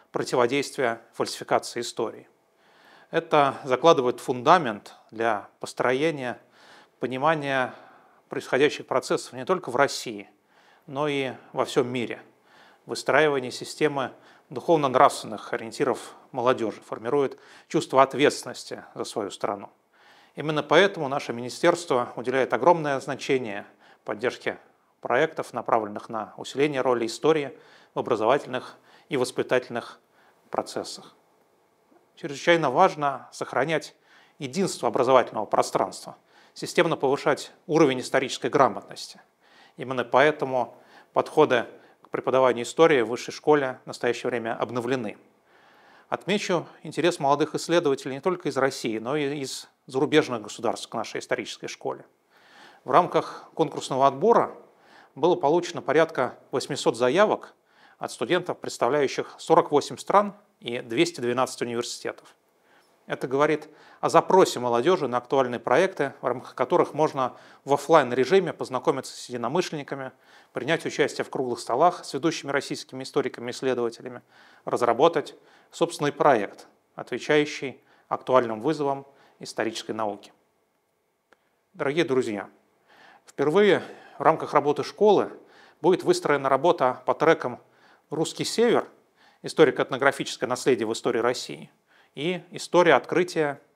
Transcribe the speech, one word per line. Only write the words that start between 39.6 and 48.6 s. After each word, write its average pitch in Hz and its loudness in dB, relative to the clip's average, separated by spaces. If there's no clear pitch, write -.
Именно 127 -6
поэтому 131 2
подходы 127 4
к - -20
преподаванию 127 2
истории 160 4
в 110 -2
высшей 120 -8
школе 139 0
в - -18
настоящее 123 -4
время 117 -4
обновлены. 120 -4
Отмечу 180 -2
интерес 160 -2
молодых 147 0
исследователей 139 0
не 139 -10
только 180 -4
из 131 -4
России, 131 0